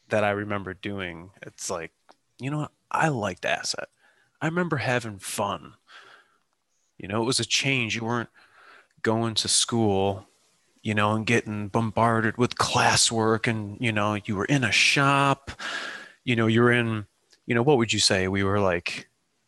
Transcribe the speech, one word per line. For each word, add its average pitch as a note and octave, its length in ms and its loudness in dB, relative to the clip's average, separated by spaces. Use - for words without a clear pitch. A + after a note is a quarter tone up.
that G#2+ 140 2
I G#2 80 2
remember G2+ 420 -4
doing. F#2 580 -8
It's - 280 -14
like, E2 220 -6
you C3 120 -6
know D3+ 80 -4
what? D3 120 -6
I - 180 0
liked G#2 360 -4
Asset. - 440 -4
I D3 60 -2
remember E3 300 -2
having A#2 420 -2
fun. F#2 560 -6
You F#2+ 100 -14
know, G#2 140 -2
it A2+ 40 0
was B2+ 140 0
a A#2+ 60 -2
change. B2 500 -2
You A#2 80 -6
weren't A2+ 260 -4
going A2+ 320 0
to - 120 -2
school, G2 800 2
you A2 120 -2
know, G#2 200 4
and A2 120 -2
getting G#2+ 440 -2
bombarded A2+ 680 2
with A#2+ 180 0
classwork, A2+ 920 2
and, G#2+ 320 -4
you A#2+ 120 0
know, G#2+ 240 0
you A2 100 -2
were G2 100 -2
in C#3 180 2
a G#2 80 2
shop, C#3 800 2
you B2 120 0
know, A2+ 120 2
you A2+ 140 4
were A#2+ 100 6
in, A2+ 340 0
you A#2+ 100 0
know, A#2 80 4
what C#3+ 140 6
would A2+ 160 2
you G#2+ 60 0
say? F#2+ 280 2
We G2 160 0
were, G2 160 2
like, F2+ 480 -2